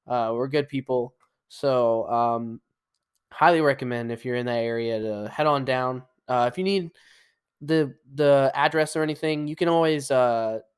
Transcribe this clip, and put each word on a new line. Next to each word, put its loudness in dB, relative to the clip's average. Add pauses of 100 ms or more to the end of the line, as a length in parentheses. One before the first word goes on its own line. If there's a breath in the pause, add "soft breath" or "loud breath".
Uh, -2
we're -2
good 0
people. -2 (340)
So, 0
um, -2 (680)
highly 4
recommend 0
if -10
you're -2
in -4
that -2
area -2
to -6
head -2
on 0
down. -2 (240)
Uh, 0
if -10
you -4
need -2 (720 soft breath)
the, 0 (220)
the 4
address 0
or 0
anything, -2
you -8
can 0
always, 2
uh, 2 (180)